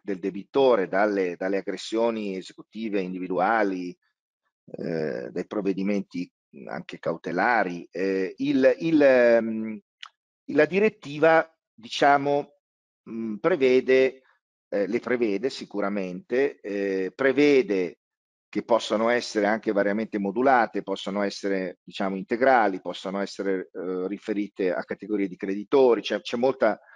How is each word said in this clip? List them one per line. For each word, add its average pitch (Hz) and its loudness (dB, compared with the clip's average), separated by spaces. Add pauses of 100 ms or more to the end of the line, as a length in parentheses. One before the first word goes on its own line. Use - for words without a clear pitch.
del 98 -6
debitore 98 2
dalle, 95 0
dalle 95 -2
aggressioni 107 -4
esecutive 101 -8
individuali, 92 -2 (760)
eh, 71 -6
dai 90 -8
provvedimenti 98 -4 (380)
anche 58 -12
cautelari, 87 -2
eh, 95 -2
il, 131 4
il, 160 2
ehm, 113 4 (680)
la 143 4
direttiva, 160 2 (240)
diciamo, 143 0 (480)
mh, 113 -8
prevede, 131 2 (460)
eh, 98 -2
le 117 -2
prevede 117 -2
sicuramente, 101 -4
eh, 98 -4
prevede 127 2 (560)
che 104 -6
possano 113 0
essere 110 0
anche 110 0
variamente 104 -2
modulate, 104 2
possono 98 -6
essere, 95 -4
diciamo, 98 -6
integrali, 110 2
possono 95 -8
essere, 95 -4
eh, 92 -6
riferite 101 -4
a - -4
categorie 101 -4
di 87 -12
creditori, 104 2
c'è, 101 -4
c'è - -8
molta, 123 0 (160)